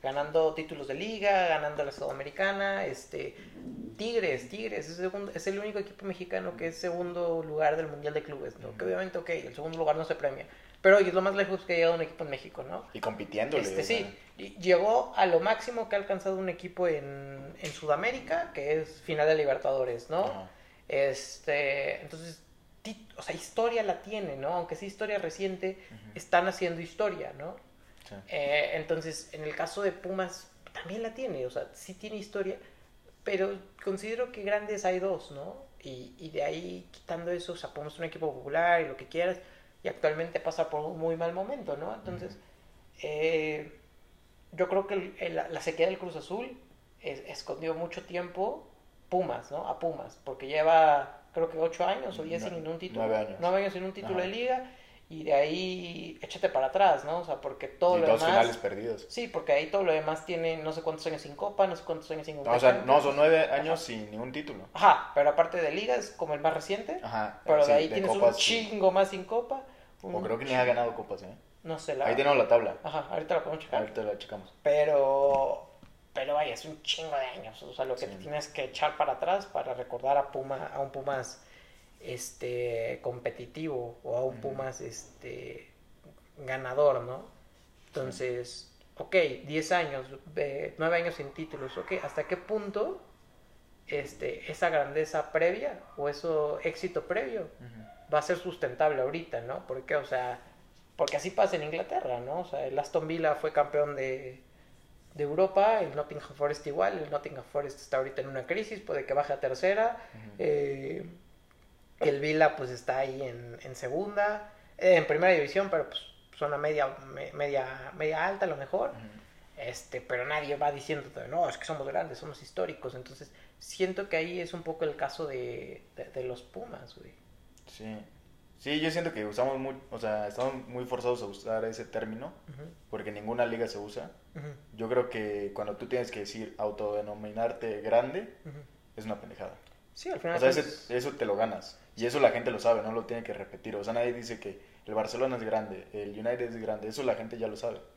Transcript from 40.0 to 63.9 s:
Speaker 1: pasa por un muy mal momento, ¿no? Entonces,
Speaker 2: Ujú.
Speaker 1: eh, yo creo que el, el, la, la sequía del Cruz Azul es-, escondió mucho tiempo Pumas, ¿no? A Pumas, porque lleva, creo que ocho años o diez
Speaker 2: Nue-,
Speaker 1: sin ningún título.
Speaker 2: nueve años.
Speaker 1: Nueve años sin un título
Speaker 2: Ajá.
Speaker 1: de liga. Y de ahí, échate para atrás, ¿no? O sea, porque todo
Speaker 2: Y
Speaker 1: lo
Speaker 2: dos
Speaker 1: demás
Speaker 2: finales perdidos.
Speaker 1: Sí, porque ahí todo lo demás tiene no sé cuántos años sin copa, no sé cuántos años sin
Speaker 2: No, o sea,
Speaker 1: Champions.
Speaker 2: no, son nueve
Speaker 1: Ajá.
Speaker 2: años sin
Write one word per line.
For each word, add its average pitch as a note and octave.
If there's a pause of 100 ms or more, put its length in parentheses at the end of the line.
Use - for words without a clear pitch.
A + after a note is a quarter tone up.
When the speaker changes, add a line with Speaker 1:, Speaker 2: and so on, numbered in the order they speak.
Speaker 1:
pasa D#3+
por D3+
un D#3+
muy E3
mal E3
momento, F#3+
¿no? F3+
Entonces, G3+
Speaker 2:
Ujú. - (640)
Speaker 1:
eh, D#3 (800)
yo F3
creo G3
que G3+
el, F#3
el, E3
la, D#3
la D#3
sequía E3
del F#3+
Cruz F3
Azul A#3 (420)
es-, C#3
escondió D#3+
mucho E3
tiempo F3+ (400)
Pumas, C#3+
¿no? D3+
A -
Pumas, D#3+
porque C3+
lleva, D#3 (100)
creo E3
que E3
ocho E3
años G#3+
o D#3+
diez E3
Speaker 2:
Nue-, G#3
Speaker 1:
sin E3+
ningún D#3+
título. A2+
Speaker 2:
nueve A2
años. G#2+
Speaker 1:
Nueve F3+
años G3
sin F3+
un F#3+
título G3
Speaker 2:
Ajá. F3+
Speaker 1:
de F#3+
liga. B3 (400)
Y D#3+
de D3+
ahí, E3+
échate -
para C3
atrás, E3
¿no? D#3
O F3
sea, D#3
porque C3+
todo F3
Speaker 2:
Y -
Speaker 1:
lo E3
Speaker 2:
dos A2+
Speaker 1:
demás E3+
Speaker 2:
finales A#2
perdidos. G#2
Speaker 1:
Sí, A#3+
porque D#3+
ahí D3+
todo G3
lo E3+
demás D#3
tiene E3
no D#3
sé D#3+
cuántos D#3+
años D#3
sin C#3+
copa, G3+
no -
sé -
cuántos -
años D#3
sin D3+
Speaker 2:
No, C#3+
o B2
sea, B2+
Speaker 1:
Champions. G2+
Speaker 2:
no, C#3
son C#3
nueve D#3
Speaker 1:
Ajá. C3+
Speaker 2:
años D#3+
sin G#2+